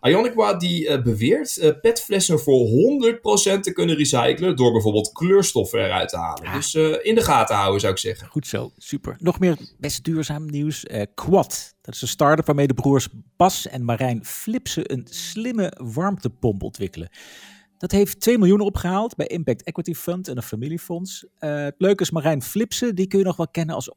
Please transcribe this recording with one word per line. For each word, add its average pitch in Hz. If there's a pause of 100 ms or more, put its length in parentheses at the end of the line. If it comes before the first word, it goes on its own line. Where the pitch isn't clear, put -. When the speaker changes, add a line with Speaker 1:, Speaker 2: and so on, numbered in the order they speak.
Speaker 1:
Ioniqua 208
die, 170
eh, 143
beweert, 120
eh, 160 (120)
petflessen 196
voor 127
honderd 226
procent 196
te 180
kunnen 170
recyclen 139
door 123
bijvoorbeeld 107
kleurstoffen 165
eruit 90
te 90
halen. 80
Speaker 2:
Ah. 90
Speaker 1:
Dus, -
eh, 156
in 220
de 226
gaten 117
houden, 98
zou 98
ik -
zeggen. -
Speaker 2:
Goed -
zo, -
super. -
Nog 170
meer 175 (200)
best -
duurzaam 156
nieuws. 147
Eh, 104 (140)
Quad, -
dat -
is -
een 127
start-up 156
waarmee 143
de 131
broers 139 (300)
Bas 185
en 127
Marijn 117
Flipsen -
een 123
slimme 220 (160)
warmtepomp 123
ontwikkelen. - (680)
Dat -
heeft 196
twee 240
miljoen 202
opgehaald 196
bij -
Impact 160
Equity 170
Fund 180
en 127
een 120
familiefonds. 170 (140)
Eh, 147
het 143
leuke 190
is, -
Marijn 156
Flipsen, 226
die 190
kun 196
je 190
nog 180
wel 165
kennen 160
als -